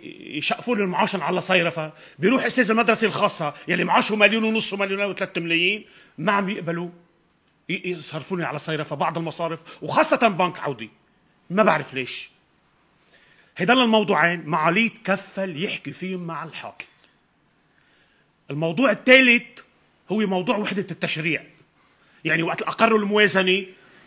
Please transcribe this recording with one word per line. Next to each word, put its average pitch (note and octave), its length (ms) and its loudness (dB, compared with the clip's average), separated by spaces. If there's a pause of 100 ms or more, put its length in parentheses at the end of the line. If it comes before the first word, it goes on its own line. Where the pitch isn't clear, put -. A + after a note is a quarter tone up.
(380)
يشقفوا - 380 -2
لهم G3+ 140 0
معاشهم F#3 340 0
على F3 180 -2
صيرفة، E3+ 520 0 (260)
بيروح A#3 260 2
أستاذ A#3 260 2
المدرسة A3+ 360 2
الخاصة F3 460 -2 (140)
يلي F3 160 0
معاشه G3+ 320 2
مليون G#3 280 4
ونص A3 300 -2
ومليونين G3 320 -4
وثلاثة F#3 360 -6
ملايين، E3+ 440 0 (320)
ما E3+ 140 0
عم G3+ 180 0
يقبلوا F3 400 -6 (800)
ي-، F#3+ 200 -6
يصرفوني E3 540 -6
على C#3+ 160 -4
صيرفة D3+ 360 -6
بعض E3 220 -2
المصارف، E3 420 -6 (220)
وخاصة C4+ 460 4
بنك F3+ 320 0
عودي. A#2 300 -6 (600)
ما G3 140 4
بعرف D#3 300 0
ليش. - 360 -8 (1300)
هيدا F#3 160 4
الموضوعين G3+ 720 4
معالي E3+ 440 2
تكفل F#3+ 760 -6
يحكي - 280 -8
فيهم F3+ 360 -8
مع D#3+ 160 -10
الحاكم. B2 420 -16 (1700)
الموضوع E3 400 0
الثالث B3+ 680 4 (520)
هو G3+ 60 -2
موضوع F#3 400 -2
وحدة F#3+ 340 -4
التشريع. D#3+ 520 -4 (840)
يعني D#3+ 180 0
وقت D#3+ 180 -2
أقروا A3+ 380 2
الموازنة G3 680 2 (420)